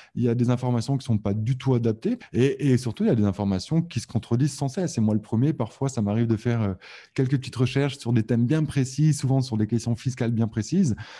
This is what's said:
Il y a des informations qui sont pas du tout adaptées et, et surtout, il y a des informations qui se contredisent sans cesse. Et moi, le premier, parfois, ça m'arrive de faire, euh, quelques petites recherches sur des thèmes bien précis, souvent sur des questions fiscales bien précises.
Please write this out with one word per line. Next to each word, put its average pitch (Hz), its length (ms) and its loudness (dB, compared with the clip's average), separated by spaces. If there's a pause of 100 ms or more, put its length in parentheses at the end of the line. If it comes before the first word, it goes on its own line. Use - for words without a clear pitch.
(140)
Il 117 80 -2
y 123 60 2
a 117 80 2
des 123 140 2
informations 123 460 0
qui 131 80 -6
sont 110 140 2
pas 101 160 -2
du 113 240 -2
tout 131 160 2
adaptées 117 420 0 (160)
et, 135 380 2
et 123 80 6
surtout, 123 240 -4
il 226 60 2
y - 20 4
a 131 60 4
des 104 80 4
informations 101 580 0
qui 170 160 -8
se - 80 -6
contredisent 123 480 0
sans 139 140 -4
cesse. 170 300 -4
Et - 20 0
moi, 107 140 2
le 107 60 0
premier, 123 320 0
parfois, 131 360 -4
ça 123 120 -2
m'arrive 110 280 0
de 113 80 2
faire, 117 260 0
euh, 98 120 0 (400)
quelques 135 240 0
petites - 180 -10
recherches 131 420 0
sur 117 140 -2
des 117 100 4
thèmes 120 240 2
bien 156 160 2
précis, 143 520 2
souvent 135 260 0
sur 123 160 -4
des 107 100 2
questions 117 300 -2
fiscales 120 340 -4
bien 113 160 0
précises. 117 480 0 (260)